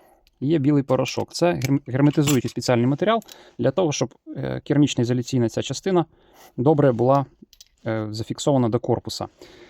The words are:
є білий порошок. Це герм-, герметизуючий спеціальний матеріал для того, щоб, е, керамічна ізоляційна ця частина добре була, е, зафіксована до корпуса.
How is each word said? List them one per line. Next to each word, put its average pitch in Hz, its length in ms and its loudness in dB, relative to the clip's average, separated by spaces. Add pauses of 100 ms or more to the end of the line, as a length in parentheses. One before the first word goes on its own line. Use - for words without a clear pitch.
(400)
є 156 180 0
білий 143 240 2
порошок. 127 500 -2
Це 175 200 0
герм-, 139 340 0
герметизуючий 139 640 2
спеціальний 123 360 0
матеріал 185 360 0 (360)
для 131 120 0
того, 156 220 0
щоб, - 220 -4 (220)
е, 131 280 -6
керамічна 143 380 2
ізоляційна 120 460 0
ця - 140 -4
частина 175 420 -2 (520)
добре 143 360 4
була, 131 340 2 (600)
е, 110 240 -4
зафіксована 117 580 0
до 117 120 -2
корпуса. - 460 -4 (440)